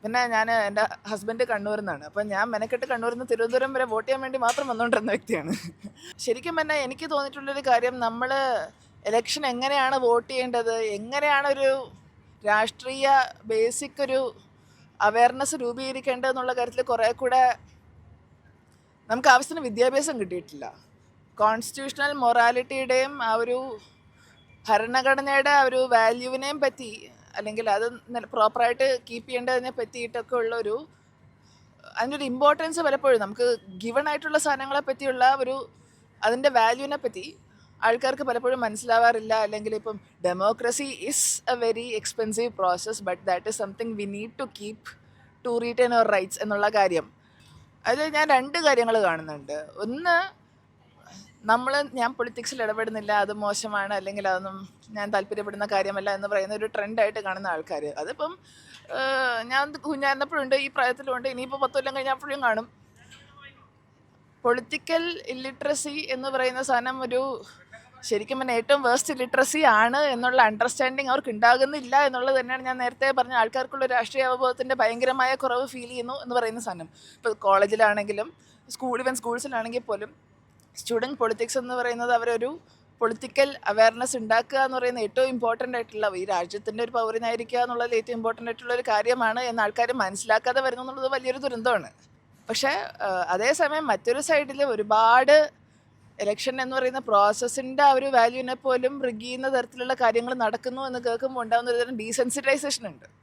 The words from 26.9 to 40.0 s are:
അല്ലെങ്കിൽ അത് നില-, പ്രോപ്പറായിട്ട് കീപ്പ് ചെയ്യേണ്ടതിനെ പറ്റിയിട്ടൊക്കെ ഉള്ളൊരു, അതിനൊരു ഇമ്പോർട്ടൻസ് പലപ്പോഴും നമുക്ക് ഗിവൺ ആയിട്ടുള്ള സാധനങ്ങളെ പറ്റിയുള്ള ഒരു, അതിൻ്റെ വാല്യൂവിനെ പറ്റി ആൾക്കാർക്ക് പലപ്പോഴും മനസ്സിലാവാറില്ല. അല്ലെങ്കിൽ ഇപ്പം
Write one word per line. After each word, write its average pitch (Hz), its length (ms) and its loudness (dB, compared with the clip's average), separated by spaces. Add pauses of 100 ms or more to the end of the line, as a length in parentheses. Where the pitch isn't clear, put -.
അല്ലെങ്കിൽ 214 340 -6
അത് 214 120 2 (280)
നില-, 233 180 -8
പ്രോപ്പറായിട്ട് 240 540 2 (220)
കീപ്പ് 233 200 -12
ചെയ്യേണ്ടതിനെ 254 520 -2
പറ്റിയിട്ടൊക്കെ 233 600 -6
ഉള്ളൊരു, 226 340 -2 (1300)
അതിനൊരു 277 320 -2
ഇമ്പോർട്ടൻസ് 294 560 2
പലപ്പോഴും 269 360 4
നമുക്ക് 214 240 -2 (360)
ഗിവൺ 240 280 -2
ആയിട്ടുള്ള 302 340 -2
സാധനങ്ങളെ 269 420 -2
പറ്റിയുള്ള 262 380 0 (180)
ഒരു, 254 120 -2 (680)
അതിൻ്റെ 254 320 2
വാല്യൂവിനെ 262 460 2
പറ്റി 220 220 -6 (640)
ആൾക്കാർക്ക് 262 420 0
പലപ്പോഴും 247 360 -2
മനസ്സിലാവാറില്ല. 226 680 2 (120)
അല്ലെങ്കിൽ 214 340 -6
ഇപ്പം 214 200 -8 (300)